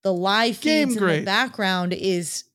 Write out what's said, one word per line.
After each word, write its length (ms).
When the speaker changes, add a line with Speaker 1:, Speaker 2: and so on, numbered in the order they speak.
Speaker 1:
the 100
live 480
Speaker 2:
Game 280
Speaker 1:
feeds 80
in 60
Speaker 2:
great. 180
Speaker 1:
the 60
background 680
is 520